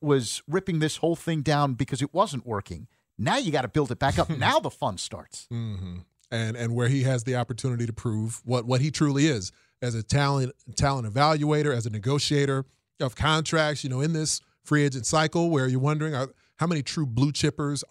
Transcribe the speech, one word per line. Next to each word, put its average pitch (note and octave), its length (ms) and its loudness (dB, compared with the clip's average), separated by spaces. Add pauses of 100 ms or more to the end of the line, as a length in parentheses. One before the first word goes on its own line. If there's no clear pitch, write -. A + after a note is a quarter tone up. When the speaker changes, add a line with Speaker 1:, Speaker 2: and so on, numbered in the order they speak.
Speaker 1:
was C3+ 480 2
ripping E3+ 320 -2
this D3+ 160 0
whole E3 180 0
thing D#3+ 280 -4
down C#3+ 320 2
because C3+ 280 -4
it C#3+ 100 -4
wasn't E3 320 -2
working. G2 440 -8 (280)
Now D#3 200 0
you A3+ 160 0
gotta C3 160 0
build C3+ 240 0
it - 80 -6
back C#3 180 2
up. E3 120 2
Speaker 2:
<laughs> D#3 60 -2
Speaker 1:
Now G3+ 220 2
the E3 120 -2
fun G#2+ 280 -4
starts. - 540 -14
Speaker 2:
Mm-hmm. F#2+ 460 -6 (340)
And, A2+ 240 -2
and A#2 180 -4
where A#2+ 140 2
he C3+ 160 2
has B2+ 180 0
the B2 140 -2
opportunity A#2+ 500 -2
to A2+ 60 -6
prove A2+ 520 -4
what, A#2+ 220 0
what B2 140 2
he D3 100 2
truly C#3+ 380 2
is G#2 240 -2 (280)
as B2 140 -2
a A2+ 80 -4
talent, C#3 500 2 (220)
talent C#3 380 2
evaluator, D3 600 4
as A#2 140 -2
a A#2 40 -4
negotiator C3+ 720 0 (340)
of C3+ 160 -4
contracts, D#3 720 0
you C#3 60 -6
know, B2+ 100 -2
in D#3+ 120 0
this D#3 280 -2 (240)
free D3 200 4
agent C3 220 -2
cycle D#3+ 440 2
where C3 180 2
you're B2+ 100 0
wondering, D3+ 380 0
are, C3 140 -4 (260)
how D#3+ 100 0
many E3 160 0
true D#3 240 -4
blue B2+ 240 2
chippers C#3+ 600 -2